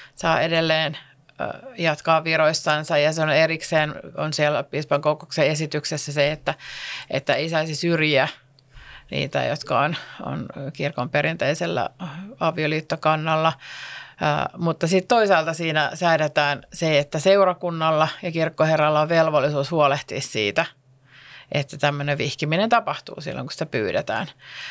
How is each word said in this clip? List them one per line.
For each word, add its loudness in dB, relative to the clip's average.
saa 2
edelleen 0
ö, -8
jatkaa 2
viroissansa, 2
ja 4
se -2
on 2
erikseen, 2
on -4
siellä 0
piispan -2
kokouksen 0
esityksessä -2
se, 2
että, -4
että 0
ei -2
saisi -2
syrjiä 2
niitä, -2
jotka -2
on, 0
on -8
kirkon -6
perinteisellä -2
avioliittokannalla. 0
Ö, -2
mutta 0
sit 2
toisaalta 4
siinä 0
säädetään 2
se, 2
että -2
seurakunnalla 4
ja -4
kirkkoherralla 2
on 2
velvollisuus 2
huolehtia 2
siitä – 0
että -4
tämmönen 0
vihkiminen -2
tapahtuu -2
silloin, -8
kun -10
sitä -6
pyydetään. -2